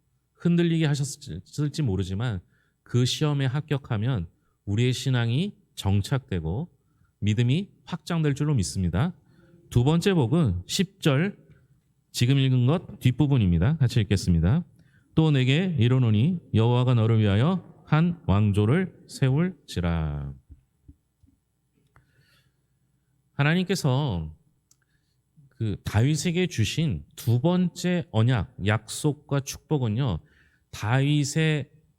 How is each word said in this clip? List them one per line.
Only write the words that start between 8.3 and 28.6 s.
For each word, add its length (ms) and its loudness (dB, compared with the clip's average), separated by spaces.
줄로 200 -2
믿습니다. 580 -2
두 140 2
번째 300 2
복은 520 2
십 340 -4
절, 360 0
지금 260 2
읽은 280 2
것 340 -2
뒷부분입니다. 760 2
같이 240 0
읽겠습니다. 640 2
"또 160 4
내게 480 2
이르노니 600 2
여호와가 400 2
너를 260 2
위하여 640 0
한 420 0
왕조를 800 0
세울지라." 1200 -4
하나님께서 1000 0
그 340 -6
다윗에게 600 0
주신 580 -2
두 240 0
번째 720 0
언약, 420 0